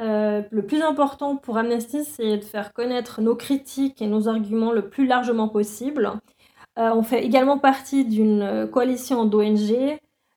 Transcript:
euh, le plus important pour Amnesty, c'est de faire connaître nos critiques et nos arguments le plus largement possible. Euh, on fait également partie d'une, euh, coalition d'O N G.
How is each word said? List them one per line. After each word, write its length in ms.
euh, 500
le 160
plus 160
important 540
pour 200
Amnesty, 480
c'est 340
de 60
faire 280
connaître 480
nos 160
critiques 680
et 60
nos 180
arguments 460
le 160
plus 180
largement 420
possible. 600
Euh, 140
on 120
fait 200
également 340
partie 460
d'une, 380
euh, 240
coalition 580
d'O 160
N 160
G. 440